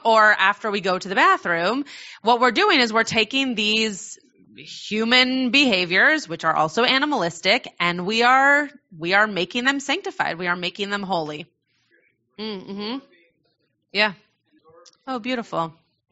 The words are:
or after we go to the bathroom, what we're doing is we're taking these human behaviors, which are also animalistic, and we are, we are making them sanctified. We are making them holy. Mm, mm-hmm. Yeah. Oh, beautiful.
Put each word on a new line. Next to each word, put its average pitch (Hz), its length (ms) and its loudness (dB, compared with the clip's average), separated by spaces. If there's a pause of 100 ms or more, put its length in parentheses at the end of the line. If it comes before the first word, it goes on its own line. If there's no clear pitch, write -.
or 220 180 4 (100)
after 202 380 0
we 202 120 -2
go 185 180 -2
to 185 100 -10
the 190 60 -4
bathroom, 240 720 0 (360)
what 233 180 2
we're 247 120 2
doing 339 280 4
is 233 140 2
we're 226 100 4
taking 233 520 -2
these 214 640 -2 (380)
human 247 920 0
behaviors, 233 760 2
which 160 160 -8
are 160 120 2
also 156 280 0
animalistic, 240 840 0 (120)
and 175 260 -2
we 226 180 0
are, 277 460 4 (280)
we 170 160 -4
are 208 140 4
making 202 380 -4
them 277 140 0
sanctified. 277 580 -4
We 180 100 -6
are 175 80 0
making 180 340 -8
them 202 140 -4
holy. 156 440 -6 (920)
Mm, 208 280 -10
mm-hmm. 208 300 -8 (960)
Yeah. 208 220 2 (960)
Oh, 262 120 -6
beautiful. 208 540 -6 (380)